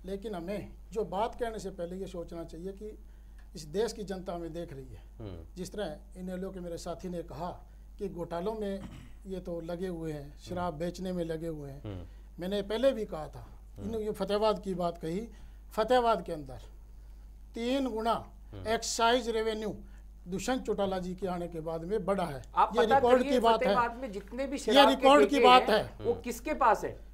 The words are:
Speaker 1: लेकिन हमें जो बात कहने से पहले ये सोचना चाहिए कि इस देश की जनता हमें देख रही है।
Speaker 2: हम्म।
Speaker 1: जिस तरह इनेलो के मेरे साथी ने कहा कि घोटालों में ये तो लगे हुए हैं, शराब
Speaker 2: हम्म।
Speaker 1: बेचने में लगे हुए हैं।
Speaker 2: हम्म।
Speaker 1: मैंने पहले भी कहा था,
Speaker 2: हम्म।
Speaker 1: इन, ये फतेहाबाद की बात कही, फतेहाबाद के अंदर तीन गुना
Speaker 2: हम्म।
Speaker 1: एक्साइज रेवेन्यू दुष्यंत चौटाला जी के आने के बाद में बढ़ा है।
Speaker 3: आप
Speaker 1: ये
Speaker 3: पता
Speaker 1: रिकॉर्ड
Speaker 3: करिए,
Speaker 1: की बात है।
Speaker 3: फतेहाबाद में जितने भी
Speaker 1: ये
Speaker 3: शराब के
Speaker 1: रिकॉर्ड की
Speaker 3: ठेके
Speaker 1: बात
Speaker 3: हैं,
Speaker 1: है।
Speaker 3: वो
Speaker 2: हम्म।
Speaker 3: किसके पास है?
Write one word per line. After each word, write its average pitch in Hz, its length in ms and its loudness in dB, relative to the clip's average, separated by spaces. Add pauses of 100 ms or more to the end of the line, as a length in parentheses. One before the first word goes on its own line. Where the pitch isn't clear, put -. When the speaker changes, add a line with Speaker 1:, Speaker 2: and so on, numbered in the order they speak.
Speaker 1:
लेकिन 196 280 -6
हमें 175 340 -6 (240)
जो 208 120 -2
बात 202 300 -2
कहने 226 240 -4
से 190 120 -8
पहले 180 260 -8
ये 190 100 -6
सोचना 170 380 -8
चाहिए 175 280 -10
कि 214 260 -14 (560)
इस 160 80 -12
देश 196 300 -2
की 220 120 -8
जनता 185 280 -8
हमें 170 200 -6
देख 170 200 -8
रही 135 160 -14
है। 110 140 -16 (160)
Speaker 2:
हम्म। 90 260 -10 (120)
Speaker 1:
जिस 180 160 -10
तरह 175 240 -6 (200)
इनेलो 185 340 -8
के 185 100 -10
मेरे 170 160 -8
साथी 170 320 -8
ने 175 140 -6
कहा 165 460 -10 (300)
कि 202 100 -6
घोटालों 170 460 -4
में 196 260 -4 (460)
ये 185 140 -6
तो 175 200 -6
लगे 175 260 -6
हुए 160 260 -6
हैं, 147 260 -10
शराब 175 360 -4
Speaker 2:
हम्म। 147 40 -10
Speaker 1:
बेचने 180 340 -4
में 175 120 -2
लगे 160 220 -4
हुए 147 240 -8
हैं। 139 140 -14
Speaker 2:
हम्म। 92 220 -8 (340)
Speaker 1:
मैंने 196 220 -2
पहले 226 300 2
भी 220 120 -4
कहा 156 240 -8
था, 120 180 -14 (320)
Speaker 2:
हम्म। 202 160 -6
Speaker 1:
इन, 220 60 -2
ये 214 100 -4
फतेहाबाद 202 520 0
की 190 120 -4
बात 170 240 -2
कही, 180 300 -4 (440)
फतेहाबाद 220 520 4
के 170 80 -8
अंदर 131 260 -10 (960)
तीन 254 340 0
गुना 220 380 0 (260)
Speaker 2:
हम्म। 101 160 -8
Speaker 1:
एक्साइज 226 600 2
रेवेन्यू 220 460 -2 (540)
दुष्यंत 247 380 -2
चौटाला 196 320 0
जी 180 160 -4
के 190 120 -6
आने 180 220 -4
के 165 120 -8
बाद 165 240 -6
में 196 200 -2
बढ़ा 185 200 2
है। 127 180 -6 (140)
Speaker 3:
आप 196 200 6
Speaker 1:
ये 220 100 8
Speaker 3:
पता 254 100 6
Speaker 1:
रिकॉर्ड 247 220 8
Speaker 3:
करिए, 262 140 2
Speaker 1:
की 247 60 6
बात 226 140 6
है। 220 60 6
Speaker 3:
फतेहाबाद 233 400 2
में 254 140 -8
जितने 240 340 -6
भी 254 60 -6
Speaker 1:
ये 285 60 -4
Speaker 3:
शराब 277 300 8
के 277 60 6
Speaker 1:
रिकॉर्ड 269 260 10
की 285 160 6
Speaker 3:
ठेके 247 100 8
Speaker 1:
बात 247 160 12
Speaker 3:
हैं, 202 220 4
Speaker 1:
है। - 200 -12
Speaker 3:
वो 233 80 2
Speaker 2:
हम्म। - 100 -4
Speaker 3:
किसके 247 320 -4
पास 226 300 4
है? - 160 -8 (140)